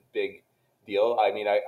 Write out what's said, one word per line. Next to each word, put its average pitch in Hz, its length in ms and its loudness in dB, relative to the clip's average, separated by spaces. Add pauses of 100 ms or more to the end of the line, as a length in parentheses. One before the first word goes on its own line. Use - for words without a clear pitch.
(120)
big 98 320 -6 (420)
deal. 110 340 0
I 104 120 4
mean, 104 140 -6
I, 104 220 2